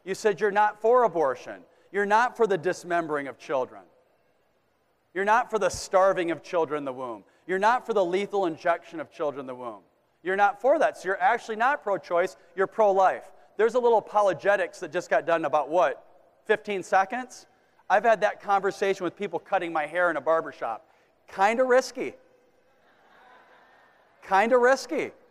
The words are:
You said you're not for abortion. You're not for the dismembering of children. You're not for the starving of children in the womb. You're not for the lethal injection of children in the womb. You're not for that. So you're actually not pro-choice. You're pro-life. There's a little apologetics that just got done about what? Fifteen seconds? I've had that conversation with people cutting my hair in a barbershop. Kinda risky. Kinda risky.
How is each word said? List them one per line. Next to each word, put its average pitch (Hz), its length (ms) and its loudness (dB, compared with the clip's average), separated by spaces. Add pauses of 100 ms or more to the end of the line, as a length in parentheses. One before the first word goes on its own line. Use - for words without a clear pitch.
You 185 100 -6
said 185 280 -2
you're 208 100 2
not 208 300 0
for 240 240 4
abortion. 131 580 -2 (280)
You're 202 140 -2
not 220 320 2
for 226 80 2
the 196 120 2
dismembering 165 720 -4
of 123 120 -14
children. 123 420 -6 (1300)
You're 190 120 -4
not 233 240 2
for 220 80 -2
the 190 120 0
starving 185 600 0
of 147 120 -8
children 156 360 -4
in 143 60 -10
the 135 80 -8
womb. 123 300 -12 (240)
You're 185 120 -2
not 240 260 2
for 226 80 -2
the 196 120 2
lethal 196 400 -2
injection 170 540 -4
of 139 100 -10
children 143 300 -6
in 131 80 -12
the 127 80 -12
womb. 113 280 -16 (380)
You're 185 140 -4
not 202 260 2
for 285 160 4
that. 170 200 0
So 180 100 -12
you're 185 140 -2
actually 220 340 0
not 262 260 0
pro-choice. 180 540 -2 (200)
You're 185 120 0
pro-life. 190 640 2 (240)
There's 220 200 2
a 254 40 0
little 240 200 4
apologetics 190 800 0
that 170 120 -10
just 175 200 -6
got 170 160 2
done 165 180 0
about 143 240 -2
what? 160 340 0 (420)
Fifteen 208 360 -2
seconds? 196 640 -2 (420)
I've 196 160 2
had 220 180 4
that 202 200 -2
conversation 196 640 0
with 170 120 -4
people 170 220 -6
cutting 175 340 -4
my 156 140 -2
hair 175 240 0
in 156 80 -2
a 139 40 -6
barbershop. 143 640 -4 (400)
Kinda 220 360 2
risky. 247 520 0 (2000)
Kinda 220 300 4
risky. 247 540 0 (200)